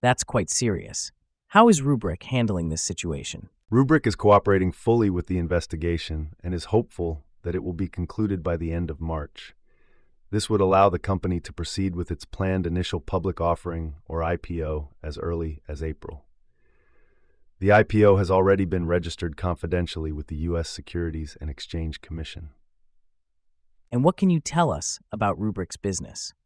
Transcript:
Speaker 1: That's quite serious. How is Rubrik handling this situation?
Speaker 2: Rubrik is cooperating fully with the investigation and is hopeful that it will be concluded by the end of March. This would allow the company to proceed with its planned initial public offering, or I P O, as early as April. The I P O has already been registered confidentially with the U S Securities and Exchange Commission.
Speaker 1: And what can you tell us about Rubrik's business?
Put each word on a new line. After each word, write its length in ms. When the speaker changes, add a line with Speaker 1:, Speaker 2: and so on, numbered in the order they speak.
Speaker 1:
That's 220
quite 260
serious. 600
How 220
is 100
Rubrik 440
handling 440
this 140
situation? 640
Speaker 2:
Rubrik 340
is 80
cooperating 580
fully 360
with 180
the 120
investigation 960
and 80
is 140
hopeful 560
that 120
it 80
will 100
be 160
concluded 540
by 140
the 160
end 180
of 100
March. 540
This 180
would 100
allow 280
the 100
company 400
to 140
proceed 420
with 160
its 140
planned 420
initial 320
public 420
offering, 540
or 160
I 160
P 280
O, 260
as 160
early 520
as 120
April. 440
The 120
I 120
P 200
O 120
has 160
already 320
been 220
registered 500
confidentially 760
with 160
the 100
U 220
S 100
Securities 720
and 80
Exchange 520
Commission. 500
Speaker 1:
And 100
what 140
can 120
you 120
tell 320
us 260
about 260
Rubrik's 380
business? 580